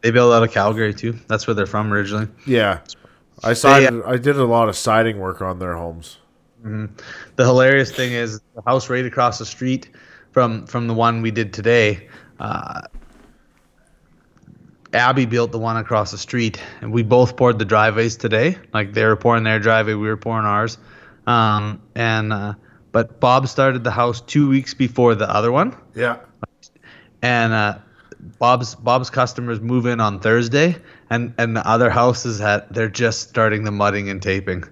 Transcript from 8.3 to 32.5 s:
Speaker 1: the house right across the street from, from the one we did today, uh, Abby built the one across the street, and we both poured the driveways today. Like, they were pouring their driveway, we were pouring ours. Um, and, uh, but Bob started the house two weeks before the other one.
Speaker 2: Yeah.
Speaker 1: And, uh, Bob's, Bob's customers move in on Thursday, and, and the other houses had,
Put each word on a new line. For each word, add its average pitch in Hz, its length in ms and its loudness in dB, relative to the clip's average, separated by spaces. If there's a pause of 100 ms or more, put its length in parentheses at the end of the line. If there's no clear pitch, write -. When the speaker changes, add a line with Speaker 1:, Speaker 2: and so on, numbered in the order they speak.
Speaker 1:
the 110 80 -18
house 127 260 -2
right 127 160 -4
across 120 340 -2
the 113 80 -10
street 127 440 -6 (420)
from, 117 340 0
from 120 200 -6
the 117 80 -2
one 117 280 0
we 113 80 -2
did 107 220 -4
today, 107 560 0 (300)
uh, - 440 -10 (2000)
Abby 127 340 2
built 117 240 -2
the 117 80 -8
one 113 180 -4
across 110 360 -2
the 107 60 -12
street, 117 420 -4 (200)
and 110 120 -8
we 117 100 2
both 123 340 4
poured 120 220 2
the 110 60 -2
driveways 110 520 2
today. 120 400 0 (160)
Like, 104 220 -4
they 110 100 2
were 110 120 4
pouring 117 260 2
their 110 160 0
driveway, 110 360 2
we 104 120 -4
were 107 100 -2
pouring 113 300 -4
ours. 104 320 -2 (480)
Um, 107 560 0 (140)
and, 110 360 -2
uh, 104 220 -6 (380)
but 117 260 0
Bob 131 300 4
started 135 340 0
the 120 80 -2
house 120 300 0
two 147 280 0
weeks 135 240 0
before 120 440 2
the 104 120 -2
other 110 220 0
one. 170 260 0 (200)
Speaker 2:
Yeah. 117 220 -2 (1040)
Speaker 1:
And, 120 300 0
uh, 104 260 -2 (600)
Bob's, 123 380 2
Bob's 123 340 -2
customers 123 500 -4
move 117 240 0
in 120 160 -2
on 101 200 -2
Thursday, 120 560 2 (340)
and, 117 280 -4
and 117 180 -2
the - 120 -4
other 117 220 4
houses 120 480 0
had, 104 320 0